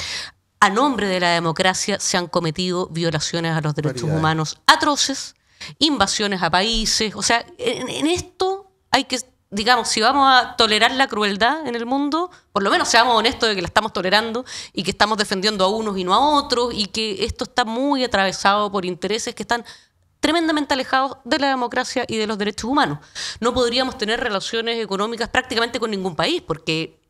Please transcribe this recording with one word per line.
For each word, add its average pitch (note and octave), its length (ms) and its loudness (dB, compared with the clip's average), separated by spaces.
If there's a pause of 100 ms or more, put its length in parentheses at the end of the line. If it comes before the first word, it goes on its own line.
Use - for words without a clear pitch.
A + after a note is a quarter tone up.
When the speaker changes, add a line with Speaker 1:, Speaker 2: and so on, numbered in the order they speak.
(640)
Speaker 1:
A G3+ 60 6
nombre G#3+ 400 2
de F#3 120 0
la F3 100 4
democracia E3+ 720 2
se - 180 0
han F3 80 -2
cometido F3 640 -2
violaciones E3 680 -2
a D3+ 60 0
los D3+ 120 -2
derechos D3+ 280 -2
Speaker 2:
Barbaridades. D#3 180 0
Speaker 1:
humanos D#3 460 0
atroces, C#4+ 680 0 (440)
invasiones G3+ 640 0
a E3 80 0
países. A3 680 0
O G3 60 -8
sea, A#3 240 0 (100)
en, B3 320 -4
en C4 180 -4
esto F#4 640 -4 (200)
hay C4+ 140 2
que, B3 140 -4 (320)
digamos, A3 380 2
si A3 140 0
vamos C4+ 280 4
a B3 260 4
tolerar A3 340 4
la C4 180 0
crueldad A3 580 0
en A#3+ 100 -4
el A#3 100 -6
mundo, D4 440 0 (220)
por G3 100 0
lo - 80 2
menos D#4+ 180 2
seamos A#3+ 280 6
honestos A3+ 320 2
de G#3 60 0
que F3+ 80 -4
la D#3+ 60 -4
estamos G#3+ 260 0
tolerando A3 500 0 (300)
y G3 80 -4
que F3+ 80 -2
estamos G#3 260 2
defendiendo G3+ 480 0
a F#3 40 4
unos G#3+ 280 -2
y F#3 80 -2
no F3+ 80 0
a G#3+ 80 6
otros C#4 540 2
y G3+ 140 -2
que A3 360 -4
esto - 200 -6
está - 200 0
muy B3+ 400 0
atravesado G3+ 640 2
por G3 140 -2
intereses F#3+ 500 -4
que G#3 100 -10
están A#3+ 200 -2 (560)
tremendamente D4+ 540 0
alejados C4 500 0
de C4 140 0
la C#4 100 2
democracia B3 580 -2
y A3 120 -4
de G#3+ 80 0
los G#3+ 100 -4
derechos G#3+ 340 -4
humanos. A#3+ 280 2 (420)
No B3 140 0
podríamos B3 420 0
tener A3+ 240 -2
relaciones A3+ 640 -4
económicas G#3+ 460 -4
prácticamente A#3+ 500 -2
con A3+ 100 -2
ningún F#3+ 240 -4
país E4 320 0
porque D#3+ 640 -4